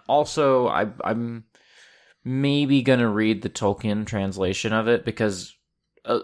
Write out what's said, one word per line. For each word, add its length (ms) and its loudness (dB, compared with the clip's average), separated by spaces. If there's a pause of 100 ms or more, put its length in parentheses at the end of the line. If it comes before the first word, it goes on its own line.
also, 640 2
I, 200 0 (140)
I'm 420 -4 (800)
maybe 600 2
gonna 260 4
read 340 2
the 80 -4
Tolkien 560 -2
translation 680 -2
of 140 0
it, 180 2
because 520 -4 (480)
a, 200 0